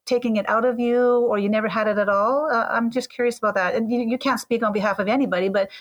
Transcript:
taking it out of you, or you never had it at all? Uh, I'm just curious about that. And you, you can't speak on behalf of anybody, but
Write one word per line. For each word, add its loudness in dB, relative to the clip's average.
taking 0
it -2
out 2
of 0
you, 2
or 2
you 0
never 0
had -2
it 0
at 0
all? 0
Uh, 0
I'm 0
just -4
curious -2
about 0
that. 0
And -2
you, 0
you -2
can't -2
speak -2
on 0
behalf 0
of -2
anybody, 0
but 0